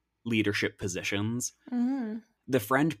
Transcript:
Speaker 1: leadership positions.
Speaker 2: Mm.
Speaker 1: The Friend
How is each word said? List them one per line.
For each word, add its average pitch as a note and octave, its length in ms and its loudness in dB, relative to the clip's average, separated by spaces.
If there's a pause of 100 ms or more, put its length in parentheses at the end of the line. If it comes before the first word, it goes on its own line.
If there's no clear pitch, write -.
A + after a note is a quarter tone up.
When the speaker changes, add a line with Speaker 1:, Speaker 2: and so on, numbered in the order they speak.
(240)
Speaker 1:
leadership G#2+ 540 0
positions. G#2 760 -4 (180)
Speaker 2:
Mm. A#3+ 520 -2 (260)
Speaker 1:
The C3 120 4
Friend C#3+ 400 2